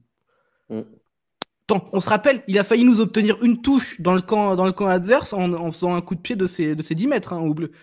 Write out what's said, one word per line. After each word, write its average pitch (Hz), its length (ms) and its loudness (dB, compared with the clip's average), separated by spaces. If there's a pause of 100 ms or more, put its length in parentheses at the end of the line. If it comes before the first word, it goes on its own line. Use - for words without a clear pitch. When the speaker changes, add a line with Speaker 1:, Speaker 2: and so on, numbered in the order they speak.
(680)
Speaker 1:
Mm. 110 120 -6 (880)
Speaker 2:
Attends, 190 220 0
on 196 60 0
se 185 100 -4
rappelle, 214 380 2
il 196 100 0
a 202 60 2
failli 233 200 2
nous 240 160 6
obtenir 214 440 2
une 240 180 2
touche 269 400 0
dans 180 140 2
le 185 60 2
camp, 202 340 0
dans 185 100 2
le 185 60 2
camp 196 160 -2
adverse 185 460 0
en, 180 200 -2
en 165 180 -6
faisant 175 220 -2
un 175 80 -2
coup 175 140 -6
de 160 40 -12
pied - 160 -8
de 190 120 -2
ses, 156 280 -2
de 156 60 -8
ses 160 140 -4
dix 185 100 -2
mètres, 262 260 -2
hein, 170 100 -6
au 156 120 0
bleu. 156 180 -6 (120)